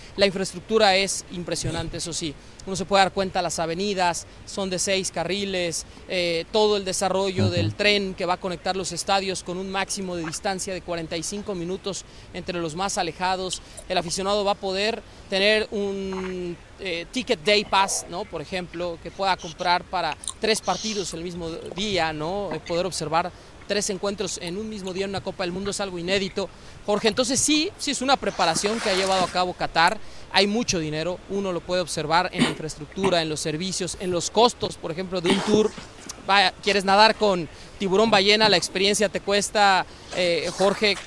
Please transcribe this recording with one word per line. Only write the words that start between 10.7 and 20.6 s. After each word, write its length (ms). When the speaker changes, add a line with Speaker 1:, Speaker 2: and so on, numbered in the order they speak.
Speaker 1:
de 100
cuarenta 340
y 60
cinco 320
minutos 500
entre 280
los 140
más 220
alejados. 640
El 100
aficionado 480
va 60
a 40
poder 460
tener 440
un, 840
eh, 320
ticket 320
day 220
pass, 420
¿no? 160
Por 160
ejemplo, 640
que 80
pueda 260
comprar 480
para 320
tres 200